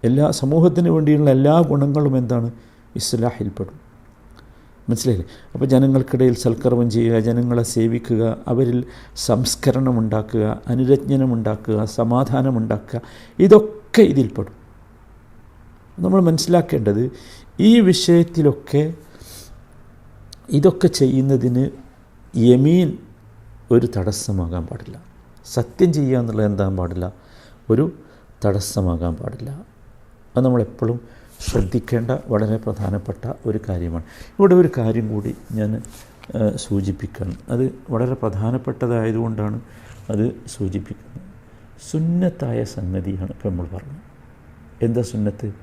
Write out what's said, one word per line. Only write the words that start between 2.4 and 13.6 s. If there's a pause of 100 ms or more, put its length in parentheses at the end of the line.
ഇസ്ലാഹിൽപ്പെടും. (1160)
മനസ്സിലായില്ലേ?
അപ്പോൾ
ജനങ്ങൾക്കിടയിൽ
സൽക്കർമ്മം
ചെയ്യുക,
ജനങ്ങളെ
സേവിക്കുക, (100)
അവരിൽ (300)
സംസ്കരണം
ഉണ്ടാക്കുക,
അനുരഞ്ജനം
ഉണ്ടാക്കുക,
സമാധാനം
ഉണ്ടാക്കുക, (380)
ഇതൊക്കെ